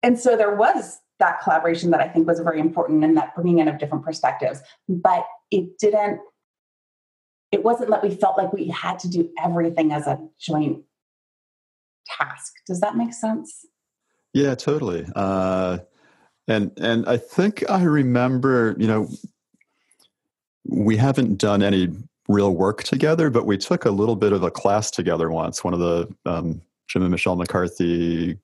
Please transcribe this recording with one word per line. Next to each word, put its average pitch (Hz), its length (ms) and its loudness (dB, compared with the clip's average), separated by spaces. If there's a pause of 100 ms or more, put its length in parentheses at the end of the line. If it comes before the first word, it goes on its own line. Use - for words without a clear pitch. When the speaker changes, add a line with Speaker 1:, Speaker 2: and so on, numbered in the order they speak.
Speaker 1:
And 247 140 4
so 240 200 2
there 208 180 2
was 254 440 0 (200)
that 175 220 2
collaboration 170 500 2
that 156 80 4
I - 80 0
think 165 180 2
was 165 140 2
very 160 220 -2
important 156 420 2
and 156 140 4
that - 180 -2
bringing 170 240 2
in 156 80 4
of 147 100 -2
different 143 280 -6
perspectives, 131 560 -4 (260)
but 175 380 0 (260)
it 180 260 -2
didn't, 208 440 0 (1300)
it 202 100 0
wasn't 240 280 0
that 214 120 2
we 196 140 -2
felt 190 220 0
like 190 160 -2
we 190 160 -6
had 180 300 -6
to 180 100 -6
do 170 280 -2
everything 165 540 0
as 147 160 -4
a 139 100 -2 (220)
joint 151 420 -4 (1300)
task. - 460 -10 (120)
Does 180 140 -6
that 208 160 -2
make 233 180 -4
sense? - 520 -8 (680)
Speaker 2:
Yeah, 139 220 2
totally. 117 580 -4
Uh, 92 680 0 (680)
and, 104 320 0
and 113 260 0
I 120 120 0
think - 520 -2
I 190 140 2
remember, 131 960 2
you 113 80 2
know, 107 220 0 (1600)
we 107 320 2
haven't 127 400 2
done 101 260 2
any 95 260 2 (380)
real 101 280 4
work 95 280 0
together, 151 460 2
but 117 160 2
we 104 120 0
took - 280 -2
a 113 60 4
little 104 240 2
bit 101 180 2
of 92 100 0
a 85 80 0
class 104 400 0
together 82 400 0
once, 82 320 -4
one 87 100 -2
of 87 60 -2
the, 85 280 0 (180)
um, 85 360 -4 (260)
Jim 95 140 0
and 90 100 2
Michelle 90 240 0
McCarthy 85 1080 -2